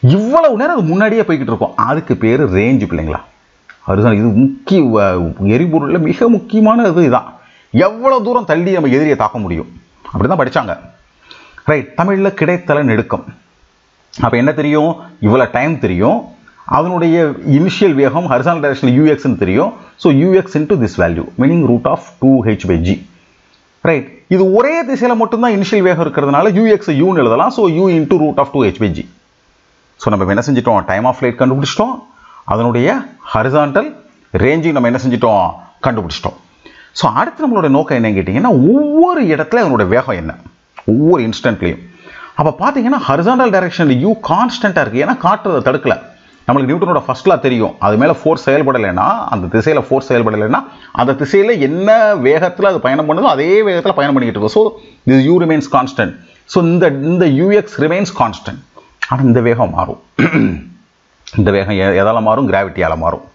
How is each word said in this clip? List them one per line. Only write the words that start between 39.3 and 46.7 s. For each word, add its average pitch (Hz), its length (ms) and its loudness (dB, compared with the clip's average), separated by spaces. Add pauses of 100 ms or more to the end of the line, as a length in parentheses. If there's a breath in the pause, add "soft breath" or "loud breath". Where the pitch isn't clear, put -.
இடத்துல 156 300 0
அதனுடைய 117 320 0
வேகம் 120 260 -2
என்ன, 78 120 -8 (580)
ஒவ்வொரு 151 360 2
இன்ஸ்டன்ட்லயும். 101 540 -4 (560 loud breath)
அப்ப 151 240 -2
பாத்தீங்கன்னா, 262 460 -2
ஹரிசாண்டல் 226 480 0
டைரக்ஷன்ல 175 400 0 (120)
U 226 60 2 (160)
கான்ஸ்டன்டா 196 540 -2
இருக்கு. 117 200 -4
ஏன்னா 202 120 -2 (100)
காற்று 202 260 -2
அதை 120 140 0
தடுக்கல. 131 300 0 (500 soft breath)
நம்மளுக்கு 131 240 0